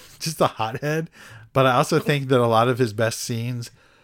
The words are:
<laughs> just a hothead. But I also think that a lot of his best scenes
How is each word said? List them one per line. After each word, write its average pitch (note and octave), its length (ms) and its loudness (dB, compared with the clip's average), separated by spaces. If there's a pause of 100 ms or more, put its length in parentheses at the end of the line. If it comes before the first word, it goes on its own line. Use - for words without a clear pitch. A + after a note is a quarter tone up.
<laughs> - 200 -20
just D#3+ 200 -4
a E3 60 2
hothead. D3 640 -4 (420)
But C3 140 4
I C3 80 4
also D3+ 240 2
think C#3 300 -2
that C3 120 4
a A#2+ 60 4
lot A2+ 220 4
of A#2+ 100 0
his A#2+ 140 0
best A2+ 280 -2
scenes A#2+ 500 -8 (340)